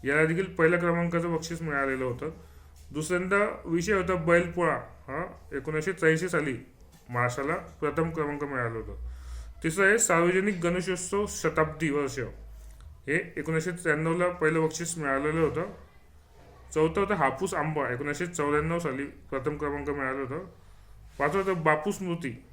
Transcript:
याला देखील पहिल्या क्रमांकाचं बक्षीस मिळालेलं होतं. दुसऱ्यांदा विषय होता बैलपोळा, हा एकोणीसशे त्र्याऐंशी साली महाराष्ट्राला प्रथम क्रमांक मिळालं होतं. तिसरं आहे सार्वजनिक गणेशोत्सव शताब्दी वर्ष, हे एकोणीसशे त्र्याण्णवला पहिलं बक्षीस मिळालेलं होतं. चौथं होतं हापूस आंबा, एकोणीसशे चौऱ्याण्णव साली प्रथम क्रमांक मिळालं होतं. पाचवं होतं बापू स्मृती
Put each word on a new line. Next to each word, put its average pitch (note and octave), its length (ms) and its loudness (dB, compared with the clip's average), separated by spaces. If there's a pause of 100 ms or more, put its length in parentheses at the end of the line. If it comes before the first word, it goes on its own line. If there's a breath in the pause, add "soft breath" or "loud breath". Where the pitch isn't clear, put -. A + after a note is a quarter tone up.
याला D3+ 200 4
देखील E3 200 0
पहिल्या E3+ 340 4
क्रमांकाचं E3+ 560 0
बक्षीस E3 260 -6
मिळालेलं C3+ 440 0
होतं. B2+ 240 -4 (640 loud breath)
दुसऱ्यांदा F#3 720 0
विषय F3 280 0
होता F#3 220 2
बैलपोळा, E3+ 600 4 (320)
हा D#3 260 -8 (180)
एकोणीसशे D3+ 400 -4
त्र्याऐंशी E3 380 4
साली D3 280 0 (520)
महाराष्ट्राला B2 460 0
प्रथम D#3+ 540 -2
क्रमांक D3 340 -4
मिळालं A#2+ 360 -2
होतं. G2+ 300 -8 (540 loud breath)
तिसरं F3+ 240 4
आहे A3 120 6
सार्वजनिक F3+ 640 4
गणेशोत्सव F3+ 680 0
शताब्दी D#3 600 0
वर्ष, C#3 300 0 (880 soft breath)
हे D#3+ 300 -2
एकोणीसशे D#3+ 340 -2
त्र्याण्णवला E3 580 0
पहिलं D#3+ 320 2
बक्षीस E3 360 -2
मिळालेलं D3 440 0
होतं. D3+ 240 0 (1080)
चौथं D#3+ 280 2
होतं G3 120 2
हापूस E3 400 0
आंबा, D3+ 400 0
एकोणीसशे C#3+ 320 -4
चौऱ्याण्णव D#3 540 0
साली C#3+ 260 -4
प्रथम C#3+ 520 -6
क्रमांक C#3+ 320 -4
मिळालं C3+ 320 -2
होतं. C#3 240 -6 (720 soft breath)
पाचवं D#3 240 4
होतं F3+ 200 0
बापू D#3 280 4
स्मृती E3+ 600 -4